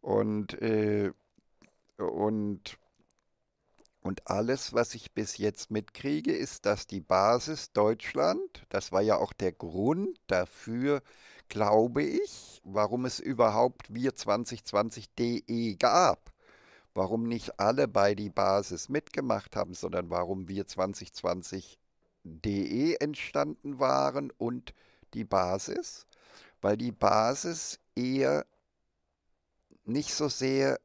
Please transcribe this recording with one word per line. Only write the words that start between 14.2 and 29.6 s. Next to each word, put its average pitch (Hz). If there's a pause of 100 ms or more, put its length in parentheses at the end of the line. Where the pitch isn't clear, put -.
zwanzig 107
D 120
E 117
gab. 131 (640)
Warum 104
nicht 117
alle 127
bei 101
die 101
Basis 98
mitgemacht 131
haben, 90
sondern 87
warum 90
Wir 98
zwanzig -
zwanzig 90 (460)
D 95
E 131
entstanden 143
waren 135
und 120 (400)
die 113
Basis. 98 (560)
Weil 104
die 120
Basis 117 (160)
eher 135 (1400)